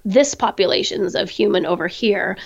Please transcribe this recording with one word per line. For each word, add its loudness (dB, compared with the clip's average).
this 4
populations 0
of -2
human 2
over -2
here? -2